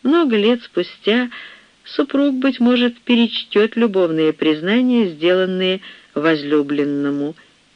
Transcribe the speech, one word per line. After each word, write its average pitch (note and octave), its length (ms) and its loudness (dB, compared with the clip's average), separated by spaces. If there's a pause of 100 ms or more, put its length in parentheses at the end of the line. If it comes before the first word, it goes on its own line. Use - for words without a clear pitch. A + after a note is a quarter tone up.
Много C#4 340 2
лет A#3 280 2
спустя A#3 640 -4 (560)
супруг, C#4 500 -2
быть B3+ 240 -2
может, A#3+ 400 2
перечтет A3+ 760 0
любовные E3+ 560 0
признания, G3+ 760 0
сделанные F#3 720 0 (340)
возлюбленному, C#3+ 1200 -2 (420)